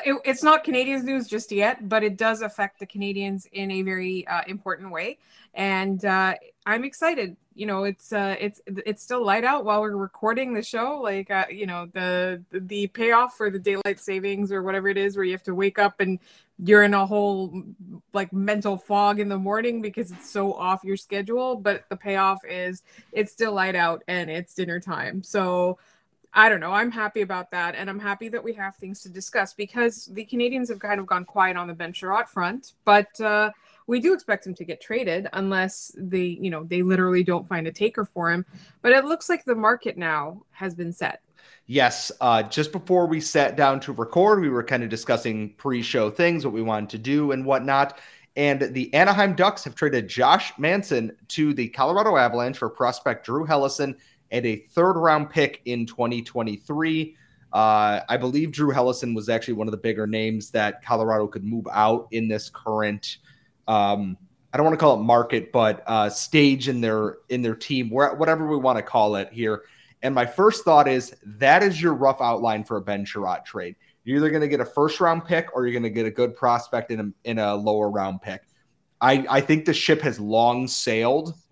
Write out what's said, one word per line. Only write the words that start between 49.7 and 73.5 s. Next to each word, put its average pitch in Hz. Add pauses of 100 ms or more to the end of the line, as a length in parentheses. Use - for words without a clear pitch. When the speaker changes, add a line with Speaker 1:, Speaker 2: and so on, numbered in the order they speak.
Speaker 2:
traded 131
Josh 131
Manson 147 (180)
to 151
the 123
Colorado 175
Avalanche 120
for 113
prospect 123
Drew 147
Helleson 139 (320)
and 120
a 110
third 180
round 156
pick -
in 120
twenty 120
twenty-three. 147 (340)
Uh, 107
I 120
believe 139
Drew 143
Helleson 123
was 107
actually 113
one 107
of 107
the 104
bigger 107
names 110
that 104
Colorado 110
could 104
move 110
out 113
in 113
this 107
current, 107 (500)
um, 101 (340)
I 131
don't 147
wanna 156
call 143
it 107
market, 120
but, 110
uh, 107
stage 135
in 123
their, 110 (120)
in 127
their 113
team, 127
where, 135
whatever 160
we 151
wanna 127
call 107
it 98
here. 110 (380)
And 135
my 123
first 214
thought 147
is 131
that 135
is 180
your 165
rough 135
outline 113
for 110
a 98
Ben 101
Chiarot 92
trade. 87 (280)